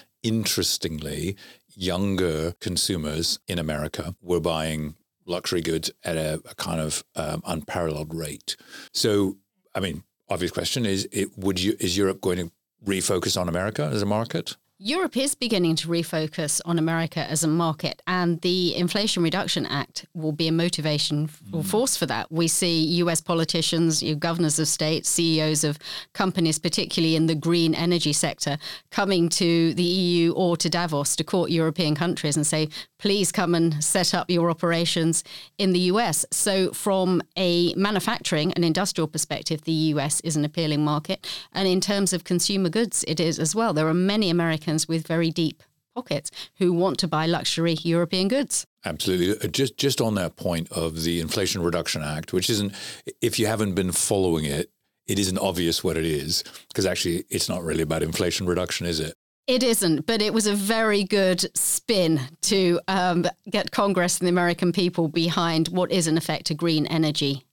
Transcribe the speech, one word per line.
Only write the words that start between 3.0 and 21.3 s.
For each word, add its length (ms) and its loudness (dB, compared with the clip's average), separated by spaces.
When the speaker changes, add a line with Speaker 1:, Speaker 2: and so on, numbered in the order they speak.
Speaker 1:
in 120 -2
America 640 -4
were 200 0
buying 540 -2
luxury 360 -2
goods 300 -2
at 120 -4
a, 340 -2
a 60 -20
kind 240 -4
of, 240 -4
um, 300 -6
unparalleled 680 -4
rate. 420 -8
So, 440 2
I 60 -4
mean, 220 -4
obvious 220 -2
question 340 -2
is, 260 0
it, 260 -4
would 240 0
you, 200 0
is 160 0
Europe 240 0
going 160 0
to 140 -4
refocus 540 0
on 100 -2
America 340 -2
as 180 -2
a 40 0
market? 500 -2
Speaker 2:
Europe 380 -2
is 160 0
beginning 420 2
to 120 -2
refocus 760 -2
on 140 0
America 500 0
as 160 -2
a 40 0
market, 580 0
and 360 2
the 340 2
Inflation 480 0
Reduction 420 0
Act 480 -6
will 180 -2
be 160 0
a 40 2
motivation 720 0
f- 180 -8